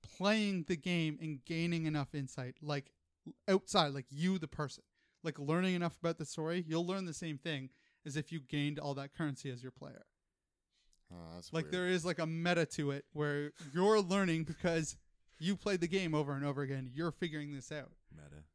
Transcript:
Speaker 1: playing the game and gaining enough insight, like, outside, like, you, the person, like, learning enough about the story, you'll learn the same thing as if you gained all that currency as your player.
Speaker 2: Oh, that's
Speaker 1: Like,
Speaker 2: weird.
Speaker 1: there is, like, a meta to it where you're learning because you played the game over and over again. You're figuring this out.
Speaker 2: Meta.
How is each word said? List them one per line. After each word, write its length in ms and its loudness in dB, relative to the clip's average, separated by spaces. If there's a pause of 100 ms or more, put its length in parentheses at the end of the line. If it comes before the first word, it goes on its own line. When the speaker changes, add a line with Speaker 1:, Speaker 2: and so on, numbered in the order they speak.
(160)
Speaker 1:
playing 520 4
the 80 0
game 440 0
and 240 -6
gaining 420 0
enough 280 0
insight, 480 -6
like, 300 -4 (540)
outside, 460 4
like, 180 -6
you, 280 2
the 100 -6
person, 360 -6 (380)
like, 160 -4
learning 360 4
enough 240 0
about 200 0
the 60 -4
story, 420 -2
you'll 200 2
learn 180 0
the 80 -4
same 240 -6
thing 320 -4 (380)
as 100 -4
if 160 -4
you 80 -4
gained 380 0
all 160 -2
that 200 -6
currency 360 -4
as 120 -8
your 100 -10
player. 340 -14 (1040)
Speaker 2:
Oh, 40 -14 (180)
that's 180 -12
Speaker 1:
Like, 140 -2
Speaker 2:
weird. 80 -4
Speaker 1:
there 140 0
is, 160 2
like, 140 0
a 80 0
meta 400 2
to 260 -2
it 200 -6
where 400 -2 (200)
you're 280 6
learning 440 4
because 520 0 (420)
you 180 0
played 240 0
the 80 2
game 260 2
over 200 2
and 100 -2
over 180 0
again. 300 -4
You're 200 -2
figuring 420 -4
this 180 -10
out. 180 -8 (240)
Speaker 2:
Meta. 280 -16 (120)